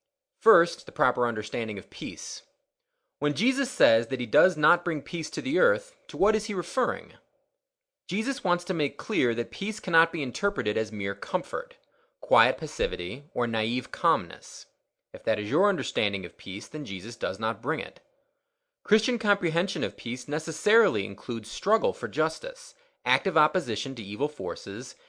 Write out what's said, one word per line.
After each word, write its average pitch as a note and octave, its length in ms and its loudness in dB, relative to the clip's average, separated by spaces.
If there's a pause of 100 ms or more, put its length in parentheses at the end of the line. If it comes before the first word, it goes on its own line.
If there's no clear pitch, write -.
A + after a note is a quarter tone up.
(380)
First, F3 460 4
the - 80 -16
proper B2+ 340 2
understanding A2 520 -4
of F2+ 100 -12
peace. - 540 -10 (800)
When D3 120 0
Jesus B3+ 380 0
says A#2 380 4
that B2 120 -2
he A#2+ 60 -4
does E3 280 4
not D#3+ 300 4
bring D#3 160 -2
peace E3 300 -8
to - 100 -6
the C3+ 180 0
earth, A2 380 2 (120)
to C#3+ 100 -10
what G3+ 180 4
is G#3 80 -2
he G#3+ 80 -6
referring? E3+ 600 -2 (920)
Jesus A3+ 380 -4
wants F3 200 0
to F#3 100 -4
make D3+ 240 -2
clear C3+ 360 0
that A2+ 160 -4
peace G#3 300 -6
cannot E3 320 2
be D#3+ 100 -4
interpreted B2+ 540 -2
as A2 160 -2
mere G2+ 220 -4
comfort, - 640 -6 (420)
quiet B2 360 4
passivity, G2 680 -4 (100)
or A#2+ 120 0
naive A2+ 460 -2
calmness. - 720 -2 (480)
If - 120 -12
that G#2+ 140 0
is G#2 120 -4
your F3 180 4
understanding A2 560 -2
of - 140 -12
peace, G2 280 -10
then D3+ 200 -8
Jesus G2 300 -8
does F#2 220 -4
not A2+ 220 -4
bring C3 200 -4
it. - 200 -12 (840)
Christian A3 360 2
comprehension F3+ 680 0
of F#2+ 140 -4
peace A#2+ 280 -8
necessarily D#3 800 2
includes G#2+ 460 -8
struggle G#3+ 420 2
for - 160 -6
justice, - 680 -4 (300)
active C#3 320 2
opposition C3+ 580 2
to A#2 80 -8
evil G#2 260 -4
forces, G2 680 -8 (140)